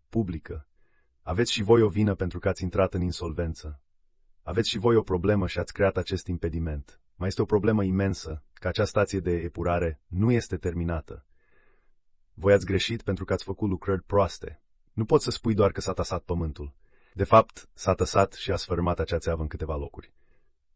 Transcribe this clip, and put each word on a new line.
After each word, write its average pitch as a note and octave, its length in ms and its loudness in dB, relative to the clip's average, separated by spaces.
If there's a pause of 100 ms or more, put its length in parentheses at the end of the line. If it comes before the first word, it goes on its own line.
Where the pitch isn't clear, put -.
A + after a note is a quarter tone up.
publică. E2+ 580 -4 (540)
Aveți A2+ 300 0
și A2 120 -2
voi A#2 180 6
o A2 60 6
vină G2+ 280 2
pentru F2+ 240 -4
că - 100 0
ați F#2 140 -4
intrat F#2 300 0
în F#2 80 -2
insolvență. E2 800 -6 (600)
Aveți F2+ 280 -2
și - 80 -4
voi A#2 180 4
o A2 60 6
problemă F#2 460 2
și - 120 -6
ați - 140 -6
creat F#2+ 240 2
acest F2+ 300 -4
impediment. E2 720 -6 (140)
Mai F#2 120 -4
este G2 140 -2
o G#2+ 40 2
problemă G#2 380 2
imensă, F#2+ 600 -2 (100)
că - 140 -6
acea G2+ 180 0
stație G2+ 340 0
de F2 120 -2
epurare E2+ 760 -2
nu G#2 240 2
este A2+ 260 0
terminată. E2+ 680 -4 (1080)
Voi G2 200 4
ați G2 120 6
greșit G2 360 -2
pentru F#2 240 -4
că - 80 -2
ați F#2 100 -2
făcut G2 260 -4
lucrări F#2 340 -2
proaste. - 580 0 (320)
Nu A2 120 -2
poți D3+ 180 4
să B2 80 -4
spui A2+ 220 0
doar G2+ 180 4
că - 100 -8
s-a F#2 120 -4
tasat F2+ 300 -4
pământul. D#2+ 500 -4 (400)
De F#2+ 100 0
fapt, - 500 4
s-a - 200 0
tăsat - 400 2
și - 180 -6
a F#2 40 0
sfărâmat F2 440 -2
acea - 180 -2
țeavă D#2+ 240 -2
în D#2 60 -4
câteva D2+ 280 -6
locuri. - 380 -10 (640)